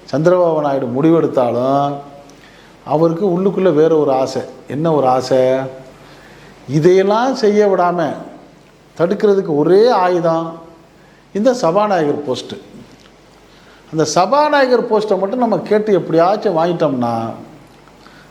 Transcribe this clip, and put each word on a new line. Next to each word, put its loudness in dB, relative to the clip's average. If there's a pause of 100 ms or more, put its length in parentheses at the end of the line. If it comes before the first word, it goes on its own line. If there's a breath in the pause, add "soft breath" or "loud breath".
(120)
சந்திரபாபு 2
நாயுடு -2
முடிவெடுத்தாலும் 0 (920 loud breath)
அவருக்கு 0
உள்ளுக்குள்ள 0
வேற 4
ஒரு 2
ஆசை. -2 (260)
என்ன -2
ஒரு 2
ஆசை? 2 (1120 loud breath)
இதையெல்லாம் 2
செய்ய 2
விடாம 0 (920)
தடுக்கிறதுக்கு 0
ஒரே 4
ஆயுதம் -2 (760 soft breath)
இந்த 0
சபாநாயகர் -2
போஸ்ட். -8 (1400 loud breath)
அந்த 0
சபாநாயகர் 2
போஸ்ட்டை 0
மட்டும் -4
நம்ம 0
கேட்டு 0
எப்படியாச்சும் 0
வாங்கிட்டோம்னா, -2 (1080 loud breath)